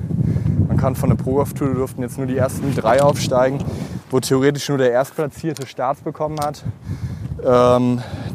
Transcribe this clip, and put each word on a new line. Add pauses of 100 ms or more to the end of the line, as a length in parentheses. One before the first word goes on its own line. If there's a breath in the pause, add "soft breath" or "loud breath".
(680 loud breath)
man
kann
von
der
Pro-Golf-Tour,
durften
jetzt
nur
die
ersten
drei
aufsteigen, (460 loud breath)
wo
theoretisch
nur
der
Erstplatzierte
Starts
bekommen
hat. (800 loud breath)
Ähm, (320 loud breath)